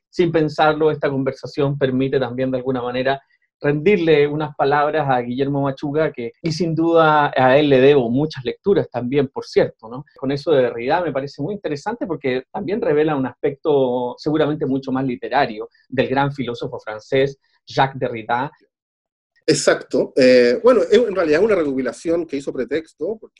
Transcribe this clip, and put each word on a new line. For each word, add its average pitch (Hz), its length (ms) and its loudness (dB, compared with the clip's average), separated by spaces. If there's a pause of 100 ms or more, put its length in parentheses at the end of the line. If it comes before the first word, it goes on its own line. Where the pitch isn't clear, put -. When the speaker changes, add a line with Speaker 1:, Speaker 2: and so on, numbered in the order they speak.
Speaker 1:
sin 175 240 0
pensarlo, 156 600 2
esta 147 180 -2
conversación 139 720 -4
permite 131 400 0
también 127 320 -4
de 131 60 -4
alguna 127 260 -4
manera 127 360 -2 (420)
rendirle 151 640 4
unas 147 300 -6
palabras 147 540 0
a 127 100 2
Guillermo 135 440 -2
Machuca, 147 500 -2
que, 117 180 -8 (100)
y 165 120 -4
sin 165 200 -2
duda 156 640 4
a 131 240 6
él 147 100 2
le 131 120 6
debo 135 280 6
muchas 135 360 -4
lecturas 147 440 -2
también, 123 380 -2
por - 160 -10
cierto, 123 460 -2
¿no? 131 160 -14 (100)
Con 135 160 -6
eso 143 200 -2
de 135 100 4
Derrida 120 400 -2
me 160 100 -4
parece 139 300 -8
muy 202 140 -6
interesante 202 520 -8
porque 131 360 -4 (100)
también 185 280 -4
revela 156 360 2
un 131 80 -2
aspecto 127 920 -2
seguramente 151 480 -2
mucho 135 280 -4
más 131 100 -2
literario 117 640 -2 (220)
del 120 180 0
gran 139 240 0
filósofo 120 480 -8
francés 135 580 -2 (300)
Jacques 135 320 0
Derrida. 120 500 -4 (960)
Speaker 2:
Exacto. - 720 0
Eh, 123 480 6
bueno, 233 200 6
es, 165 140 0
en 220 160 2
realidad 165 280 2
es 214 40 2
una 214 100 2
recopilación 147 680 -4
que 139 120 -8
hizo 139 160 -8
Pretexto, 143 680 -6 (200)